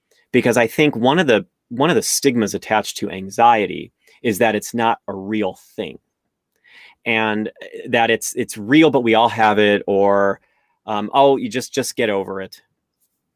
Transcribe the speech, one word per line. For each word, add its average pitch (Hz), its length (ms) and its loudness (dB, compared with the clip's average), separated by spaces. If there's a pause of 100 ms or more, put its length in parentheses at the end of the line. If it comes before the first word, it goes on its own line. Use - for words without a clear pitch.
(320)
because 123 260 2
I 120 100 2
think 151 280 0
one 127 220 2
of 180 100 0
the, 104 180 2 (240)
one 131 200 0
of 160 60 2
the 107 80 2
stigmas 120 500 0
attached 104 440 -4
to 101 120 -8
anxiety 95 840 0 (300)
is 110 160 -2
that 110 180 2
it's 107 200 -6
not 117 320 0
a 98 80 -8
real 98 400 -6
thing, - 420 -14 (1080)
and, 110 440 -2
uh, - 40 -10 (360)
that 117 240 0
it's, - 240 -2
it's - 220 -8
real, 139 340 4
but 135 100 0
we 113 140 2
all 113 140 4
have 110 280 2
it, 104 300 4
or, 101 520 2 (460)
um, 104 280 -6
"Oh, 139 240 4
you 120 120 -6
just, 120 240 -8
just - 220 -6
get 117 160 -2
over 95 300 -6
it." - 200 -16 (760)